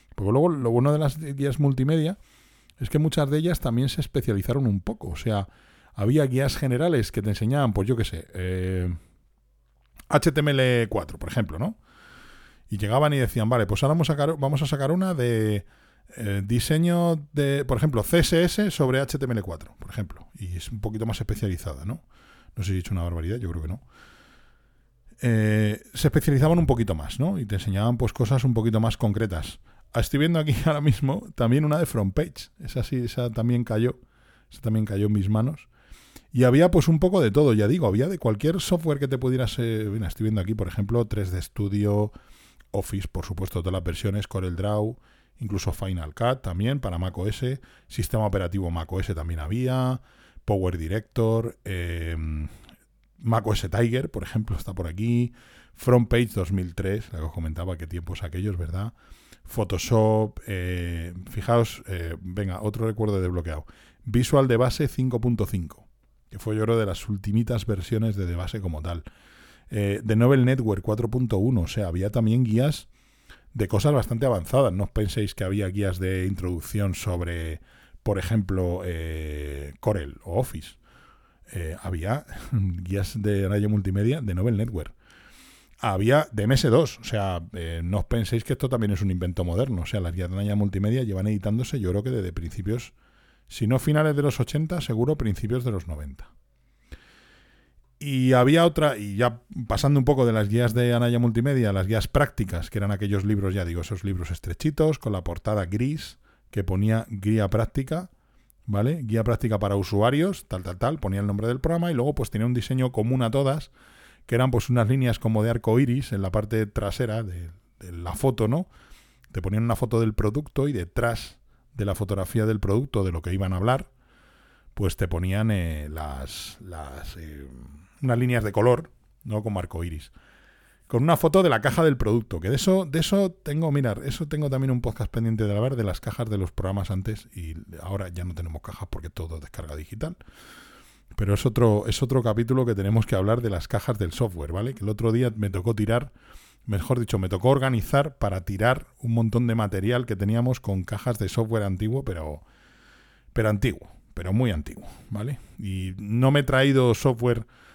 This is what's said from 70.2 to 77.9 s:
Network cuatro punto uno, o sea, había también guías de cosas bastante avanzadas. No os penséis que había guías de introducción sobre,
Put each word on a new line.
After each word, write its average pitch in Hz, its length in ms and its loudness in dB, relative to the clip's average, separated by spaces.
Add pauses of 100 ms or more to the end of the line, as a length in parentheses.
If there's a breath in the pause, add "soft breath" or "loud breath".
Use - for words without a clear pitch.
Network 117 380 2
cuatro 107 280 -2
punto 120 280 0
uno, 110 240 2
o 82 60 -2
sea, 104 200 -4
había 90 220 -2
también 117 320 4
guías 123 460 0 (640 soft breath)
de 104 160 -2
cosas 127 240 2
bastante 123 340 0
avanzadas. 117 460 2
No 98 120 0
os - 60 -4
penséis 104 440 -2
que 104 100 -6
había 98 240 0
guías 95 300 -2
de 92 280 -2
introducción 92 680 -2
sobre, 85 640 -6 (420 soft breath)